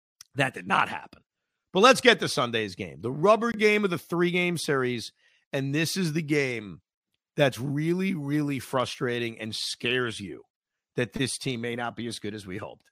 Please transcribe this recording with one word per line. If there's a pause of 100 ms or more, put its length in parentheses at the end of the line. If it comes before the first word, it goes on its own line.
(360)
That
did
not
happen. (500)
But
let's
get
to
Sunday's
game,
the
rubber
game
of
the
three-game
series. (400)
And
this
is
the
game (540)
that's
really,
really
frustrating
and
scares
you (520)
that
this
team
may
not
be
as
good
as
we
hoped.